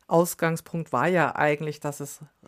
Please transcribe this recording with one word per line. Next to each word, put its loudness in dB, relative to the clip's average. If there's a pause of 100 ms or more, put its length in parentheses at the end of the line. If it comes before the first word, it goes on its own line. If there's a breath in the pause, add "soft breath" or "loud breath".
Ausgangspunkt 0
war 2
ja 2
eigentlich, 0
dass -6
es -12 (260)